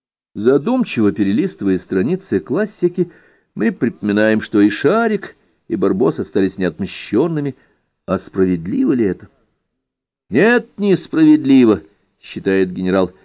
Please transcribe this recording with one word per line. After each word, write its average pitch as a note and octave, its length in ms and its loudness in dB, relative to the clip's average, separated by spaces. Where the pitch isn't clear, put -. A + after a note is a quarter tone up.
Задумчиво C#3 760 0
перелистывая G2 680 -2
страницы G#2 600 -2
классики, F3 720 -4
мы - 160 -2
припоминаем, G#2+ 680 0
что - 200 0
и G2+ 100 4
Шарик — A3 640 -2
и - 80 -8
Барбос G2 460 0
остались F#2+ 380 -4
неотмщёнными. B2+ 1000 -4
А F#2 120 -2
справедливо F#2 720 -2
ли A#2+ 120 0
это? F2+ 240 -6
"Нет, A3+ 380 2
несправедливо", D3+ 1040 4
считает F#2+ 520 -2
генерал, F#2 400 -2